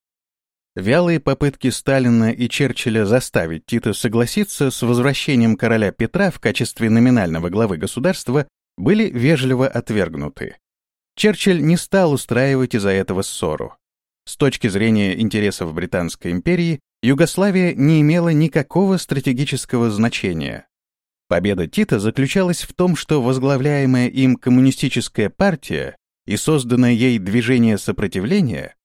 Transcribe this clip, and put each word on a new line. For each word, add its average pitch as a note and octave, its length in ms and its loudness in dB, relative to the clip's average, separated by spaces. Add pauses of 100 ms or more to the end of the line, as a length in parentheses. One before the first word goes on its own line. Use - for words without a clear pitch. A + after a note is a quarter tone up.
(760)
Вялые D#3 440 2
попытки C#3 500 -2
Сталина A#2 640 2
и A#2+ 180 -4
Черчилля A2+ 560 -2
заставить F2+ 580 -2
Тита A2+ 300 -2
согласиться B2 760 -2
с - 120 -8
возвращением A#2+ 720 2
короля A2+ 340 0
Петра F3 400 -2
в - 80 -8
качестве A2+ 520 -2
номинального G#2+ 580 2
главы G2 300 -2
государства B2+ 680 -4 (300)
были G3 320 0
вежливо C3 580 0
отвергнуты. E2 920 -6 (600)
Черчилль G3 460 2
не D#3+ 140 4
стал F3 360 0
устраивать C3 600 0
из-за G2+ 160 0
этого F#2+ 320 -2
ссору. - 540 -6 (500)
С - 100 -16
точки C3+ 300 0
зрения G2+ 540 0
интересов G2+ 520 -2
Британской E2+ 600 -6
империи, E3+ 480 -2 (220)
Югославия F#3 720 2
не D3+ 260 4
имела E3+ 300 2
никакого E3 680 0
стратегического C3 920 -2
значения. G2+ 760 -2 (640)
Победа F2 400 0
Тита F#3 320 0
заключалась C#3 640 0
в - 100 -14
том, F3+ 240 0
что D3+ 260 -2
возглавляемая C3 840 0
им B2+ 280 2
коммунистическая B2+ 920 0
партия F2 680 -2 (300)
и G2+ 100 -4
созданное B2 560 2
ей A#2+ 260 2
движение A2+ 600 2
сопротивления G#2 960 -4 (100)